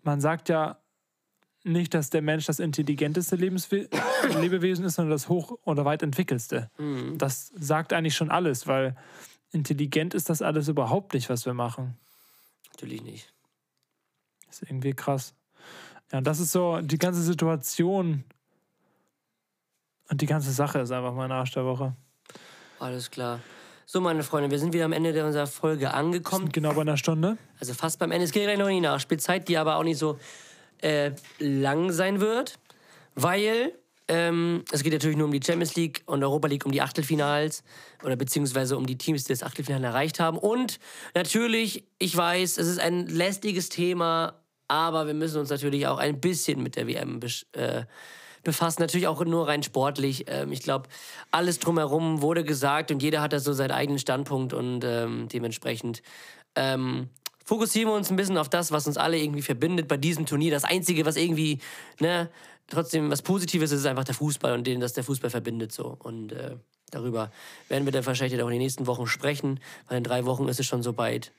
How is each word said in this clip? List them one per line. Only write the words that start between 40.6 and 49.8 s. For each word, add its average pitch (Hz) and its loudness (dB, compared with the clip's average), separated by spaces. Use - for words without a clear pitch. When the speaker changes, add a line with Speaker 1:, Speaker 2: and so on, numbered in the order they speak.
Speaker 2:
natürlich, 226 0
ich 170 0
weiß, 175 2
es 165 0
ist 175 0
ein 175 2
lästiges 190 0
Thema, 165 0
aber 160 2
wir 151 -2
müssen 156 0
uns 143 -2
natürlich 143 0
auch 135 0
ein 139 0
bisschen 156 0
mit 123 -4
der 117 -2
W 120 -2
M 120 -6
besch-, 120 -6
äh, 123 -4
befassen. 165 0
Natürlich 175 2
auch 156 0
nur 165 2
rein 147 2
sportlich. 135 0